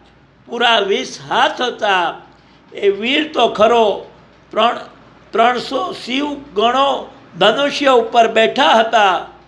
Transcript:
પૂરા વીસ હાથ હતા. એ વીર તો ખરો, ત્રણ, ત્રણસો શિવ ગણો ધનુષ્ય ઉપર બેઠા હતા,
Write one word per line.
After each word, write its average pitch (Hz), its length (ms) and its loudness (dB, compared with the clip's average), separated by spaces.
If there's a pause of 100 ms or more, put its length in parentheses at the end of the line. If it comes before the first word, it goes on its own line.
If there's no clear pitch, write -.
(460)
પૂરા 233 320 0
વીસ 208 400 -4 (100)
હાથ 254 340 0
હતા. 190 520 -2 (580)
એ 202 180 0
વીર 254 420 -2
તો 240 160 2
ખરો, 220 580 2 (440)
ત્રણ, 226 280 0 (520)
ત્રણસો 247 640 -2
શિવ 277 340 -6 (280)
ગણો 254 560 0 (280)
ધનુષ્ય 285 500 0
ઉપર 233 400 4
બેઠા 220 400 2
હતા, 220 580 2 (220)